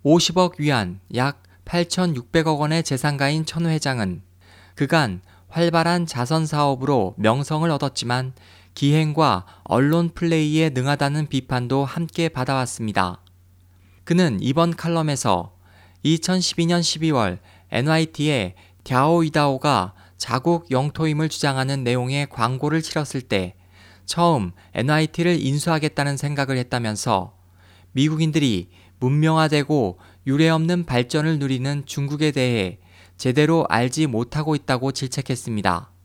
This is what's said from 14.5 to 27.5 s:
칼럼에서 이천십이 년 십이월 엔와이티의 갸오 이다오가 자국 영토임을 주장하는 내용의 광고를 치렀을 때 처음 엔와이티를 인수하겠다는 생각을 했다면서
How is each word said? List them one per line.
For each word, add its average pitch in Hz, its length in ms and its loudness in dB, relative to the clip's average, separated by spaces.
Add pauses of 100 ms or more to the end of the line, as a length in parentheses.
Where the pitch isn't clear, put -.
칼럼에서 147 840 -2 (460)
이천십이 170 640 0
년 175 140 2
십이월 143 580 0 (300)
엔와이티의 147 840 0 (300)
갸오 156 400 2
이다오가 139 680 0 (220)
자국 165 560 -2
영토임을 151 560 0
주장하는 135 560 -2
내용의 127 460 -2
광고를 131 520 -2
치렀을 147 380 -6
때 95 360 -4 (500)
처음 147 480 2 (200)
엔와이티를 156 720 0
인수하겠다는 147 680 -2
생각을 139 440 -2
했다면서 113 760 -2 (540)